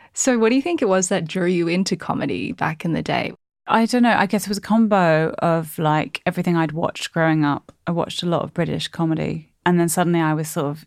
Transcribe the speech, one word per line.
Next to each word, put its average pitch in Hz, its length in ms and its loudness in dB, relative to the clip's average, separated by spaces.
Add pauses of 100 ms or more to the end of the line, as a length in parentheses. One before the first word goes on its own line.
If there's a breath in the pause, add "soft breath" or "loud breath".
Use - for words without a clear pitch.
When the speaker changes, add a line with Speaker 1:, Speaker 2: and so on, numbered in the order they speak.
(140 loud breath)
Speaker 1:
So 247 240 2
what 220 120 4
do 247 40 4
you 269 80 4
think 349 180 -2
it 240 80 2
was 190 200 2
that 180 180 0
drew 175 200 -2
you 175 200 2
into 180 300 0
comedy - 560 -4
back - 320 -4
in 170 80 -2
the 147 100 -2
day? 139 300 -4 (340)
Speaker 2:
I 226 200 2
don't 240 180 2
know. 226 120 4
I 196 100 2
guess 202 180 -2
it - 40 -8
was 202 100 -4
a - 140 -10
combo 180 680 4
of, 165 360 -2
like, 156 480 0
everything 180 320 0
I'd 160 140 0
watched - 420 -6
growing 160 320 2
up. 143 280 -2 (120)
I - 60 -4
watched - 320 -4
a 175 40 -6
lot 170 160 0
of 156 120 -8
British 160 320 -4
comedy. 160 640 -4 (160)
And 175 140 4
then 170 80 2
suddenly 170 320 2
I 156 140 2
was 156 140 -4
sort 156 180 -4
of 151 200 -8